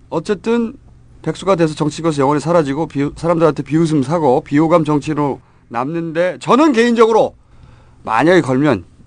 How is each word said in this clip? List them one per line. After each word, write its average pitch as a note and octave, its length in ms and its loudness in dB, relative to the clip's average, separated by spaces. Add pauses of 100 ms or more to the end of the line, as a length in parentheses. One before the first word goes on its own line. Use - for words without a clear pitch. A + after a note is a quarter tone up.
어쨌든 G#3+ 680 -4 (440)
백수가 F3 360 -2
돼서 D#3+ 180 0
정치권에서 D3+ 460 -2
영원히 C#3+ 180 2
사라지고, D#3 480 0
비우-, C#3+ 280 -4
사람들한테 D#3+ 480 0
비웃음 D#3 400 0
사고 C#3+ 380 0
비호감 D#3+ 440 2
정치로 D3 560 -4 (260)
남는데, D#3+ 720 -4
저는 C4 320 2
개인적으로 A3+ 640 2 (680)
만약에 C#3+ 380 2
걸면 B2+ 440 0 (220)